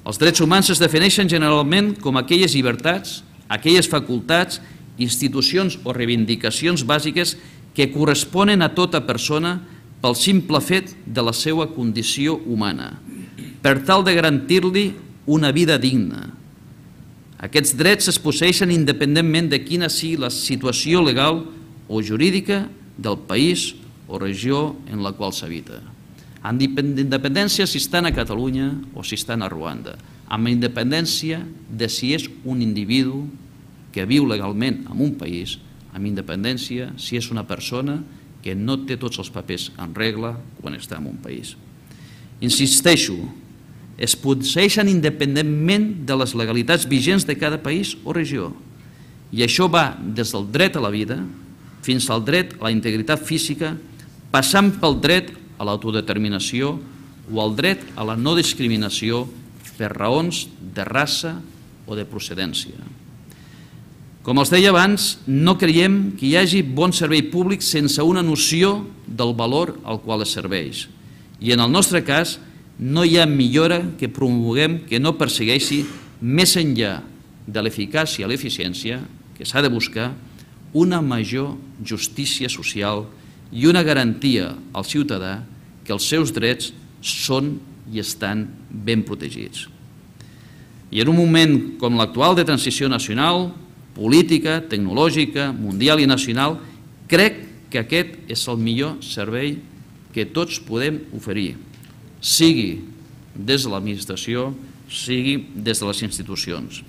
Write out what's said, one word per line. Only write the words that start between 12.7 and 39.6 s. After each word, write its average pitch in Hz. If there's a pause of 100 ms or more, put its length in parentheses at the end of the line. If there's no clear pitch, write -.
per 135
tal 190
de 180
garantir-li 180 (440)
una 151
vida 156
digna. 113 (1080)
Aquests 143
drets 196
es -
posseeixen 175
independentment 156
de 139
quina 165
sigui 160
la 127
situació 135
legal 147 (440)
o 110
jurídica 185 (300)
del 101 (120)
país 160 (360)
o 95
regió 123 (140)
en 107
la 98
qual 95
s'habita. 80 (600)
Amb 120
independència 139
si -
estan 175
a 151
Catalunya 131 (260)
o -
si 107
estan 113
a 95
Ruanda, 78 (340)
amb 113
independència 131 (280)
de 113
si 131
és - (200)
un 127
individu 131 (680)
que 95
viu 139
legalment 107
en 113
un 147
país, 87 (340)
amb 98
independència 107
si -
és 117
una 110
persona 135 (420)
que 95
no 123
té 127
tots 120
els -
papers 87 (120)